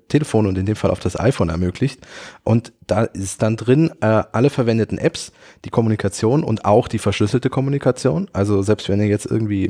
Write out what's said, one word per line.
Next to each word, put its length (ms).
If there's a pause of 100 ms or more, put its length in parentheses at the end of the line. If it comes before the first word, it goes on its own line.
Telefon 380
und 100
in 120
dem 80
Fall 160
auf 80
das 200
iPhone 300
ermöglicht. 560 (380)
Und 300 (120)
da 200
ist 360
dann 160
drin, 320 (120)
äh, 300
alle 200
verwendeten 480
Apps, 320 (340)
die 60
Kommunikation 720
und 200
auch 240
die 120
verschlüsselte 500
Kommunikation. 840
Also 280
selbst 260
wenn 140
ihr 60
jetzt 180
irgendwie 440